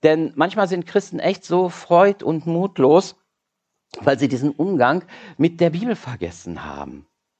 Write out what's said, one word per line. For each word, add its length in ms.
Denn 320
manchmal 320
sind 180
Christen 320
echt 260
so 260
freud- 520
und 240
mutlos, 680
weil 140
sie 120
diesen 240
Umgang 500
mit 220
der 100
Bibel 260
vergessen 680
haben. 440